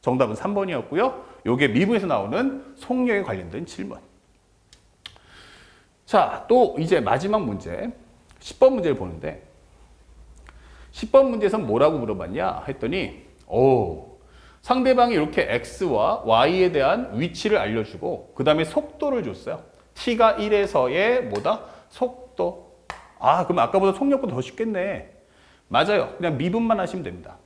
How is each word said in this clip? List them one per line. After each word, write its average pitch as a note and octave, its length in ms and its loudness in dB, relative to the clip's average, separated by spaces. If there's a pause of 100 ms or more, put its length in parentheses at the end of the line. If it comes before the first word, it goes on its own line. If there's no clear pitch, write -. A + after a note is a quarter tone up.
정답은 B2+ 340 0
삼 F#3+ 180 -6
번이었고요. F#3+ 680 -2 (220)
요게 C3 240 2
미분에서 F#3+ 380 2
나오는 D3+ 680 -2
속력에 B3 480 -2
관련된 G2+ 420 -8
질문. - 340 -12 (2000)
자, - 420 2
또 B3 320 4
이제 E3 200 2
마지막 D#3 440 0
문제, G2 480 -6 (480)
십 - 200 -18
번 C4 140 8
문제를 E3+ 240 0
보는데 D#2+ 460 -10 (1500)
십 - 200 -10
번 C4+ 200 6
문제에선 G#3 340 -2
뭐라고 C#3 320 2
물어봤냐 G#2 680 -6
했더니, C#3 580 -8 (220)
오, A2 680 0 (440)
상대방이 B3 520 2
이렇게 D#3 360 0
X와 B2 760 -2
Y에 D#3+ 460 4
대한 D#3 480 0
위치를 F3+ 380 0
알려주고 A2 800 -4
그 - 80 -4
다음에 D#3 200 4
속도를 C#4 600 -4
줬어요. - 400 -10 (300)
T가 A3+ 400 2
일에서의 G3+ 920 2
뭐다? - 380 -4 (280)
속도. - 840 -8 (440)
아, D#3+ 260 2
그럼 F3 140 0
아까보다 F#3+ 380 2
속력보다 C4+ 380 0
더 C3 60 -2
쉽겠네. G3+ 680 -6 (560)
맞아요. D#3+ 500 0
그냥 E3 200 -2
미분만 G#3+ 420 0
하시면 F3+ 240 -6
됩니다. F2+ 420 -14